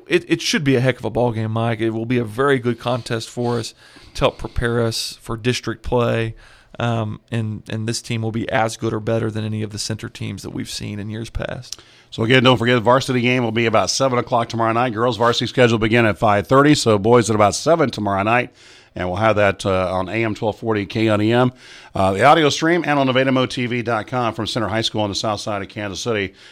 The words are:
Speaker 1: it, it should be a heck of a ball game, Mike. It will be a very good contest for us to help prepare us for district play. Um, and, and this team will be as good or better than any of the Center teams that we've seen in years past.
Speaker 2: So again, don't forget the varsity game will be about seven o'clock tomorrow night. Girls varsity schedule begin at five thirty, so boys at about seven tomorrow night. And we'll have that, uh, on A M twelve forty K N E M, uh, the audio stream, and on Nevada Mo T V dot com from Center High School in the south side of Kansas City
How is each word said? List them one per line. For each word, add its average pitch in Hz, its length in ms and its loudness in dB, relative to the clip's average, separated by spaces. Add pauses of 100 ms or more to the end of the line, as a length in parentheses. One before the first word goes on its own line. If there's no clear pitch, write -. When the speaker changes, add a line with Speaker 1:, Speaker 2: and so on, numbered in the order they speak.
Speaker 1:
it, 170 220 0
it - 140 -2
should 208 200 -2
be 139 140 2
a 117 40 2
heck 127 180 2
of - 80 -8
a 107 40 -4
ball 117 220 0
game, 110 200 -4
Mike. 113 280 -2
It 117 100 0
will 113 140 -4
be 120 140 0
a 120 60 0
very 131 340 2
good 120 200 -2
contest 120 520 -4
for 120 280 -4
us 113 140 -8 (400)
to - 80 -10
help 135 160 2
prepare 117 460 -2
us - 400 -4
for 117 160 -8
district 117 440 -4
play. 117 520 -2 (440)
Um, 113 420 -4 (100)
and, 110 400 -4
and 110 180 -6
this 117 140 -4
team 113 180 -6
will 110 120 -4
be 113 180 -4
as 113 260 -2
good 113 160 -4
or 113 80 -4
better 113 300 -2
than 107 140 -6
any 107 180 -6
of 104 80 -8
the 104 80 -10
Center 113 300 -8
teams 107 340 -12
that - 80 -12
we've - 180 -10
seen 107 300 -10
in 104 100 -10
years 113 220 -10
past. - 500 -10 (300)
Speaker 2:
So 110 140 -4
again, 127 180 6
don't 127 160 6
forget 117 160 2
the 123 60 4
varsity 127 400 2
game 127 220 2
will 110 100 -2
be 117 140 0
about 107 240 2
seven 131 280 0
o'clock 117 300 0
tomorrow 113 240 0
night. 120 200 0
Girls 117 240 0
varsity 117 300 2
schedule 117 320 4
begin 117 280 4
at 104 120 0
five 104 280 2
thirty, 143 280 6
so 110 240 4
boys 113 320 4
at 110 60 2
about 104 180 4
seven 156 360 2
tomorrow 98 340 -2
night. 123 280 0 (440)
And 90 100 -4
we'll 90 120 -4
have 104 180 4
that, 101 280 2
uh, 92 280 0
on 92 160 -2
A 113 160 -2
M 107 100 -2
twelve 107 240 -4
forty 110 280 -2
K 113 220 0
N 104 120 2
E 110 120 2
M, 123 200 4 (420)
uh, 95 180 2
the 98 120 2
audio 151 240 6
stream, 160 360 0
and 147 140 0
on 135 80 2
Nevada 131 240 2
Mo 127 160 2
T 123 200 -4
V 120 160 -4
dot 107 260 -4
com 120 260 -2
from 107 140 -6
Center 110 180 -4
High 107 140 -2
School 110 240 -2
in 101 60 -2
the 95 40 -6
south 104 240 -2
side 104 240 -6
of 92 60 -10
Kansas 101 320 -8
City 104 340 -2 (180)